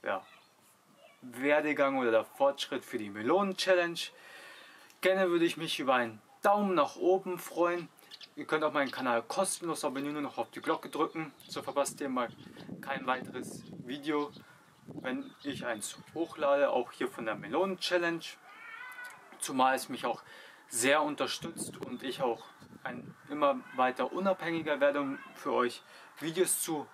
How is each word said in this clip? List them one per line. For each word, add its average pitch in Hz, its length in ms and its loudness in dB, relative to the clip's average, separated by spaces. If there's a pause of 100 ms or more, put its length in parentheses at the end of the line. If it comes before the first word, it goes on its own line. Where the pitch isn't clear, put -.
ja, 95 220 -2 (960)
Werdegang 139 760 2
oder 123 120 2
der 110 140 6
Fortschritt - 600 0
für - 140 -6
die 104 120 -6
Melonen-Challenge. 175 880 2 (1000)
Gerne 185 300 4
würde 170 140 4
ich 165 120 0
mich 160 240 -4
über 131 140 4
einen 113 260 0 (220)
Daumen 202 320 4
nach - 220 4
oben 185 420 2
freuen. 175 500 0 (480)
Ihr 147 100 -10
könnt 156 180 0
auch 147 80 2
meinen 139 180 2
Kanal 123 320 0
kostenlos 170 600 -2
abonnieren 143 320 -2
und 147 60 -4
noch - 160 -6
auf 117 120 -4
die - 100 -12
Glocke - 280 -2
drücken. 156 440 -2 (140)
So - 160 -8
verpasst 139 380 -2
ihr 143 80 -4
mal 123 200 0 (520)
kein 135 260 -6
weiteres - 580 -4 (200)
Video, 147 460 -2 (560)
wenn 131 560 -8
ich 131 240 -6
eins 110 320 -6 (160)
hochlade, 143 560 2
auch 123 220 0
hier 127 160 -4
von 117 180 -6
der 110 80 0
Melonen-Challenge. 170 880 0 (1160)
Zumal 131 340 4
es 127 140 -4
mich 123 180 -6
auch - 160 -2 (460)
sehr 135 340 4
unterstützt - 760 -4
und 127 240 -10
ich 135 200 -4
auch 120 220 0 (400)
ein, 123 300 -10 (140)
immer 143 300 4 (160)
weiter 127 380 2
unabhängiger 165 680 0
werde, 143 200 4
um 135 180 -2 (160)
für - 180 -4
euch 120 300 2 (380)
Videos 165 420 0
zu 151 320 -4